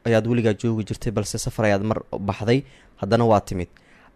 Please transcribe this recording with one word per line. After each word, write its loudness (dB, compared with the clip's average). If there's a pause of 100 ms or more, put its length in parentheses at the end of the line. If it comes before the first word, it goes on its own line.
ayaad 4
weligaa 2
joogi -2
jirtay, -6
balse -4
safar -4
ayaad 2
mar -2 (200)
baxday, 0 (380)
haddana 2
waa 6
timid. -6 (480)